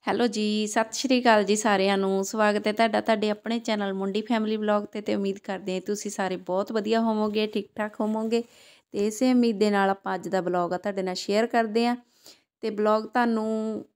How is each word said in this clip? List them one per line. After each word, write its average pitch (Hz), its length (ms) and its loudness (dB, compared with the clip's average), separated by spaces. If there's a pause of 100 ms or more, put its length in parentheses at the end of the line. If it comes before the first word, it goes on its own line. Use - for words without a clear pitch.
ਹੈਲੋ 208 220 2
ਜੀ, 214 400 0
ਸਤਿ 220 260 -2
ਸ਼੍ਰੀ 254 280 2
ਅਕਾਲ 220 220 6
ਜੀ 196 120 4
ਸਾਰਿਆਂ 196 420 2
ਨੂੰ। 196 280 2
ਸਵਾਗਤ 208 420 0
ਹੈ 214 40 0
ਤੁਹਾਡਾ 214 300 2
ਤੁਹਾਡੇ 214 280 0
ਆਪਣੇ 220 300 -4
ਚੈਨਲ 208 340 -2
ਮੁੰਡੀ 196 280 -2
ਫੈਮਿਲੀ 214 360 0
ਵਲੌਗ 208 260 2
'ਤੇ, 208 180 -10
ਤੇ 214 140 -2
ਉਮੀਦ 196 220 -2
ਕਰਦੇ 190 360 -8
ਹਾਂ 185 80 -2
ਤੁਸੀਂ 202 300 -6
ਸਾਰੇ 190 260 -4
ਬਹੁਤ 185 340 -4
ਵਧੀਆ 220 300 0
ਹੋਵੋਗੇ, 214 460 0
ਠੀਕ 214 280 -6
ਠਾਕ 214 260 -8
ਹੋਵੋਗੇ। 220 420 -2 (500)
ਤੇ 202 140 0
ਇਸੇ 240 260 0
ਉਮੀਦ 233 260 2
ਦੇ 208 100 4
ਨਾਲ 196 200 4
ਆਪਾਂ 196 260 -4
ਅੱਜ 180 120 -8
ਦਾ 185 140 0
ਵਲੌਗ 175 320 0
ਆ 180 40 -2
ਤੁਹਾਡੇ 190 260 -4
ਨਾਲ 185 120 -4
ਸ਼ੇਅਰ 208 300 0
ਕਰਦੇ 233 420 0
ਹਾਂ। 240 80 0 (680)
ਤੇ 220 80 -4
ਵਲੌਗ 214 340 2
ਤੁਹਾਨੂੰ 220 840 -2 (100)